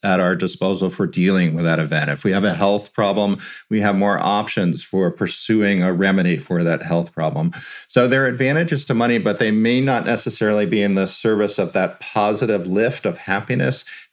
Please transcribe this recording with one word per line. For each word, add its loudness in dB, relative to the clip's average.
at 2
our 2
disposal -2
for -2
dealing 2
with -2
that 2
event. -2
If -6
we 2
have 2
a 2
health 0
problem, 0
we 0
have 2
more 2
options -2
for 0
pursuing 0
a 2
remedy 2
for -2
that 0
health -2
problem. -2
So 2
there 2
are 2
advantages 0
to -2
money, 2
but 0
they 2
may 2
not 0
necessarily 0
be 2
in 2
the 0
service 0
of -2
that -2
positive 0
lift 0
of -4
happiness. -4